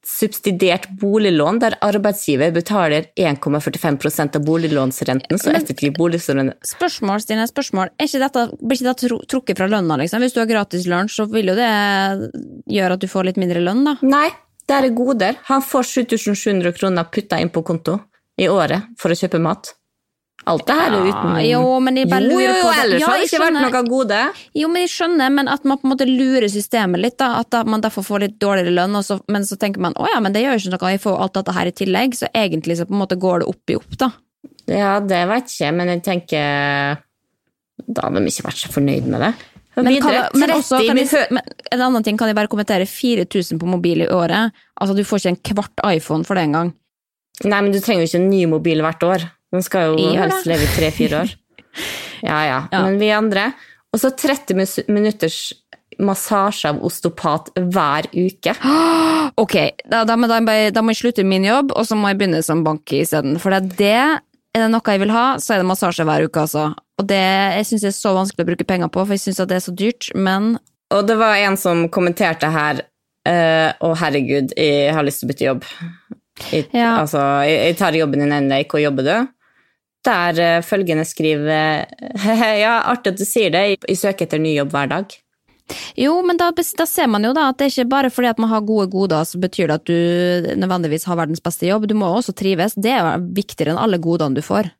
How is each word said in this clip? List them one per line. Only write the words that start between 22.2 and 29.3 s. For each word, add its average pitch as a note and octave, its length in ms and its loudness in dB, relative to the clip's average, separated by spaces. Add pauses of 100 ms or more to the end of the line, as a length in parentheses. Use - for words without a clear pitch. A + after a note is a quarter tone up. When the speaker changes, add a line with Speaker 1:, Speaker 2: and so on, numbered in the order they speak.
Speaker 1:
Jo, B3 80 4
Speaker 2:
lurer F#4 180 2
Speaker 1:
jo, F#4+ 80 2
jo, F#4 80 2
Speaker 2:
på E4+ 100 4
det. D4+ 80 2
Speaker 1:
ellers A#3+ 180 2
Speaker 2:
Ja, D4+ 60 2
Speaker 1:
hadde F#4 160 2
det F4 80 0
Speaker 2:
jeg - 0 -
Speaker 1:
ikke D#4 140 0
vært E4 100 4
Speaker 2:
skjønner. C4+ 160 2
Speaker 1:
noe B3+ 180 0
gode. A#3+ 440 0 (240)
Speaker 2:
Jo, D4+ 120 0
men F4 140 0
jeg F4 80 0
skjønner, E4 420 0
men C#4 160 2
at C#4 160 -4
man C4+ 140 2
på - 60 -14
en C4 80 2
måte C4+ 160 0
lurer C4 420 2
systemet G3+ 500 0
litt, A#3+ 180 -2
da. C4 100 0 (100)
At A#3 120 -4
da A#3 120 2
man A3 180 0
derfor G#3+ 220 -2
får G3+ 200 -2
litt G#3 180 -4
dårligere F#3+ 340 2
lønn, F#3+ 220 0
og G3 80 -2
så, F#3+ 240 -4
men G3+ 140 0